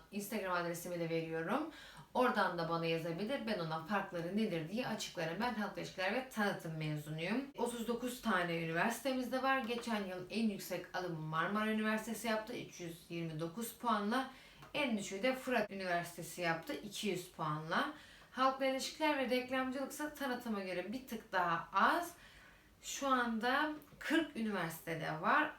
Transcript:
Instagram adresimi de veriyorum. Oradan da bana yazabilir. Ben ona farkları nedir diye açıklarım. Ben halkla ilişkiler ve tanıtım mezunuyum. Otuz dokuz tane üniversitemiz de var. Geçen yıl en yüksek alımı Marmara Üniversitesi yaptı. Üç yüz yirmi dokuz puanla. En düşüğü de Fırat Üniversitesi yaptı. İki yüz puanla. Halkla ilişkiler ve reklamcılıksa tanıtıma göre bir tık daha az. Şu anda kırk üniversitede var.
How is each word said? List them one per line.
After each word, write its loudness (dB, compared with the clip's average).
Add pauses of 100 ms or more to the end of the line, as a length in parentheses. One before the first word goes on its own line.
(120)
Instagram -2
adresimi 0
de 0
veriyorum. 0 (420)
Oradan 4
da 0
bana 2
yazabilir. 0
Ben 0
ona -2
farkları -2
nedir 2
diye -2
açıklarım. -4
Ben 2
halkla -2
ilişkiler -2
ve -2
tanıtım 0
mezunuyum. 0 (120)
Otuz -2
dokuz -2
tane 2
üniversitemiz 2
de 2
var. 4
Geçen -2
yıl -6
en 2
yüksek -4
alımı -2
Marmara 2
Üniversitesi 0
yaptı. 0
Üç -10
yüz -8
yirmi -2
dokuz -4
puanla. 0 (440)
En 2
düşüğü -4
de 4
Fırat 0
Üniversitesi -2
yaptı. 0
İki -6
yüz -2
puanla. 0 (380)
Halkla 4
ilişkiler 2
ve 2
reklamcılıksa 0
tanıtıma -2
göre -2
bir -8
tık -8
daha 2
az. 4 (720)
Şu -2
anda 4 (300)
kırk 2
üniversitede -2
var. 4